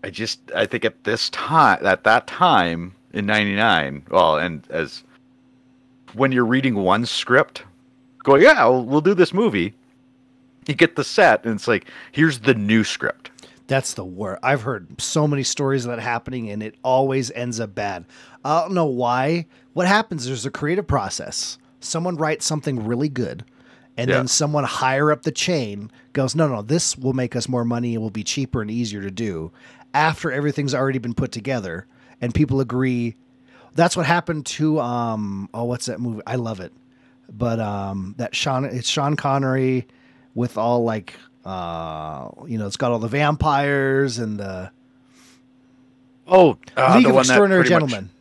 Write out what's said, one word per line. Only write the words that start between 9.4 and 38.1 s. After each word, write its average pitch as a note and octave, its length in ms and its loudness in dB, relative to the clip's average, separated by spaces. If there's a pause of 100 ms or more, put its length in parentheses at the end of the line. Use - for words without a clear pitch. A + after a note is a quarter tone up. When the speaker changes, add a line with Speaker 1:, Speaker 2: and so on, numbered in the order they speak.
Speaker 1:
you D3 60 -4
get - 220 2
the C#3+ 80 -2
set, D3+ 420 4
and A2+ 100 -2
it's - 120 -6
like, G#2+ 180 0 (260)
"Here's C#3+ 280 2
the A2 160 2
new G#2+ 280 2
script." - 460 -8 (380)
Speaker 2:
That's C3 260 -2
the G2+ 100 -10
wor-, F#2 380 -10
I've C3 220 -2
heard G#2+ 360 -10
so D3+ 280 0
many C#3 160 -2
stories C3+ 420 -2
of A#2+ 60 -6
that A#2 100 -8
happening, A#2 480 -6
and G#2+ 140 -8
it A2 200 -12
always C3 480 2
ends A#2+ 280 -8
up G#2 160 -8
bad. G2 300 -6 (380)
I D#3 180 2
don't F3+ 120 -6
know E3+ 140 2
why. C3 580 0 (280)
What F3 140 0
happens, F#3+ 380 0
there's B2+ 220 -6
a - 40 -6
creative E3+ 360 -4
process. - 720 -4 (200)
Someone E3+ 380 -6
writes D#3 280 -2
something C#3 420 -4
really B2 200 -2
good, A#2+ 380 -6 (520)
and B2 120 -2
Speaker 1:
Yeah. D#3+ 80 4
Speaker 2:
then C3 100 0
someone D3 360 0
higher C3+ 480 0
up D3 100 0
the D3+ 100 -4
chain A2 600 -4 (220)
goes, C3+ 220 0
"No, D#3 120 2
no, A2 160 -4
this D3+ 340 -2
will C3 160 -2
make B2+ 220 -2
us A#2 120 -4
more B2 160 -2
money. A#2+ 300 -2
It A2+ 60 -4
will A2 100 -4
be G#2 140 -8
cheaper C3 400 -4
and G#2 80 -8
easier G#2+ 300 -6
to G2 100 -8
do," F#2 400 -6 (420)
after D#3 380 0
everything's C#3+ 440 -2
already C3 240 0
been A#2 140 -8
put B2+ 180 -4
together, G2+ 540 -6 (360)
and A#2+ 120 -4
people C3+ 280 2
agree. B2 540 -2 (580)
That's E3+ 220 4
what E3+ 100 0
happened E3 420 -2
to, D#3 340 0
um, A2 720 -4
oh, A#2 100 -6
what's A#2+ 220 -4
that G#2+ 160 -8
movie? A2+ 260 -6
I B2 80 -6
love A2+ 240 -6
it. F2+ 140 -14 (580)
But, A2+ 300 -2
um, G2 560 -6